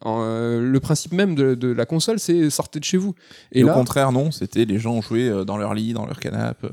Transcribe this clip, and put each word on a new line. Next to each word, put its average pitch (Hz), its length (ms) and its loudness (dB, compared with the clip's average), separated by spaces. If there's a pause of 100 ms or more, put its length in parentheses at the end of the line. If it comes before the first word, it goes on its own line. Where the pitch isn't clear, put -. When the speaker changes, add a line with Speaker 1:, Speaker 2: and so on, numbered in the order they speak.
Speaker 1:
En, 113 200 -2
euh, 117 400 -2
le 131 180 2
principe 160 340 -2
même 190 220 2
de, 131 200 2
de 123 140 -2
la 117 160 0
console, 180 340 0
c'est 170 300 2
sortez - 300 -4
de 147 60 -6
chez 185 120 0
vous. 185 180 -2 (360)
Et 127 80 2
Speaker 2:
Et 123 40 8
au 139 40 8
Speaker 1:
là, 156 60 4
Speaker 2:
contraire, 135 380 2
non, 139 200 2
c'était 110 340 0
les 104 140 0
gens 113 220 -2
jouaient, 117 280 0
euh, 98 160 0
dans 101 120 -4
leur 104 160 -4
lit, 110 200 -2
dans 110 120 -6
leur - 140 -10
canapé, 113 540 -6